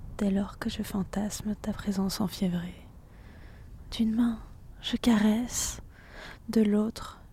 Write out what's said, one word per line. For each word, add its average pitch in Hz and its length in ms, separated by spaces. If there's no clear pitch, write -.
dès 202 120
lors 196 280
que - 100
je 214 140
fantasme 202 760
ta 214 160
présence 190 480
enfiévrée. 180 680
D'une 220 240
main, 233 240
je - 140
caresse, 220 840
de 226 100
l'autre 214 600